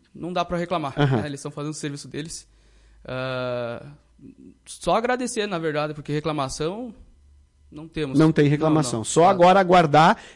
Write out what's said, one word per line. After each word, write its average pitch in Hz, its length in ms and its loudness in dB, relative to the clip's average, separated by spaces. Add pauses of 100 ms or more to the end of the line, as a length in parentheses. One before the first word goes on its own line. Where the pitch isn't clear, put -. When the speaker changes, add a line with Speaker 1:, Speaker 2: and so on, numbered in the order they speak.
(140)
Speaker 1:
não 170 180 -10
dá 180 120 0
pra 175 140 -6
reclamar, 170 400 -4
Speaker 2:
Aham. 135 240 4
Speaker 1:
né? 151 40 -6
Eles 143 140 -10
estão 143 100 -10
fazendo 151 220 -8
o 151 40 -10
serviço 143 320 -10
deles. 147 380 -12 (580)
Ah, 127 800 -6 (840)
só - 280 -2
agradecer, 233 520 -2
na 190 120 -4
verdade, 151 360 -4
porque 147 180 -10
reclamação 156 840 -6 (760)
não 156 180 -18
temos. 143 300 -4
Speaker 2:
Não 160 120 6
tem 156 140 4
Speaker 1:
Não, 143 60 4
Speaker 2:
reclamação. 151 500 0
Speaker 1:
não. 107 40 -6
Speaker 2:
Só 160 200 2
Speaker 1:
Ah. 190 60 6
Speaker 2:
agora 185 280 6
aguardar 175 600 6 (180)